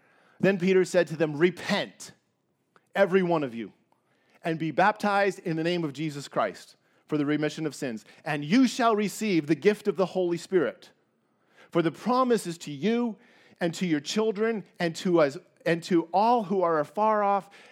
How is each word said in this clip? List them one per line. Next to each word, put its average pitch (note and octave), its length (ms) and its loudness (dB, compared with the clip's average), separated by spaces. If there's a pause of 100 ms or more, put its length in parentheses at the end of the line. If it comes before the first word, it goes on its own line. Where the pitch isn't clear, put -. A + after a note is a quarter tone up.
(380)
Then F#3+ 200 2
Peter F#3 260 4
said F3 240 2
to D#3+ 80 -8
them, D3+ 200 -2
"Repent, E3 760 -2 (840)
every F#3+ 280 4
one E3+ 200 0
of B2+ 120 -6
you, A2 180 -10 (720)
and E3 140 -2
be D#3+ 120 -4
baptized G3+ 680 2
in D#3+ 160 -4
the D#3+ 80 -4
name F3 180 0
of C#3+ 120 -6
Jesus C#3+ 340 -8
Christ - 480 -6 (300)
for D3+ 120 -2
the C#3+ 80 0
remission D3+ 400 -2
of C#3 80 -6
sins, A#2+ 300 -8 (200)
and D3 200 -4
you A#3 220 4
shall A#3 300 2
receive G3+ 500 -2
the D#3+ 80 0
gift G3+ 340 0
of F3 80 -4
the F#3 100 0
Holy F3 320 -2
Spirit. D#3+ 520 -2 (800)
For E3+ 120 2
the D#3+ 80 0
promise A#3+ 560 0
is E3+ 120 -8
to - 120 -14
you G#3+ 460 -2 (440)
and F3 140 -2
to F#3 120 -4
your D3+ 140 0
children A3 640 -2 (160)
and E3+ 160 -2
to F3 240 2
us, C#3 160 2 (300)
and E3 180 0
to E3+ 280 0
all A3+ 320 2
who F#3 180 0
are E3 180 2
afar G#3 420 0
off, G3+ 260 0 (240)